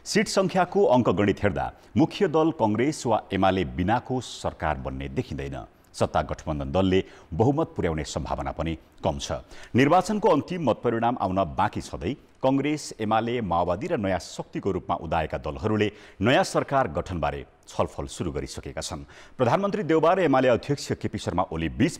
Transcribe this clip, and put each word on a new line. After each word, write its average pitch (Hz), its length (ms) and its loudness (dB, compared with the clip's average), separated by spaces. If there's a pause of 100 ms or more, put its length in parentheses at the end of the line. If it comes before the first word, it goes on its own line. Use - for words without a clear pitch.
सिट - 320 0
सङ्ख्याको 190 480 2 (160)
अङ्कगणित 104 480 4
हेर्दा 69 280 0 (200)
मुख्य 160 400 2
दल 160 240 2
कङ्ग्रेस 113 480 0
वा 113 320 0
एमाले 95 280 4 (120)
बिनाको 110 480 0
सरकार - 560 -4
बन्ने 67 320 -8
देखिँदैन। - 640 -8 (200)
सत्ता - 320 0
गठबन्धन 73 480 -6
दलले 95 560 0
बहुमत 139 400 0
पुर्याउने 80 320 -2
सम्भावना - 480 -6
पनि - 480 -8
कम 78 160 0
छ। 69 240 -8 (320)
निर्वाचनको 180 560 4
अन्तिम 180 400 0
मतपरिणाम 117 480 0
आउन 92 400 -2
बाँकी 92 240 -2
छँदै 85 320 -6 (240)
कङ्ग्रेस, 139 640 -2
एमाले, 113 400 0
माओवादी 90 480 0
र 165 80 -2
नयाँ 95 240 0
शक्तिको - 560 -8
रूपमा 87 240 -2
उदाएका 80 400 -2
दलहरूले 104 800 -2
नयाँ 135 240 4
सरकार 135 480 0
गठनबारे 73 480 -4 (240)
छलफल - 480 -4
सुरु 92 160 -6
गरिसकेका - 560 -8
छन्। 71 240 -10 (320)
प्रधानमन्त्री 190 480 0
देउबा 160 240 6
र 185 160 4
एमाले 131 200 6
अध्यक्ष 123 520 0
केपी - 160 -6
शर्मा 87 320 -2
ओली 82 240 -2
बीच 131 280 0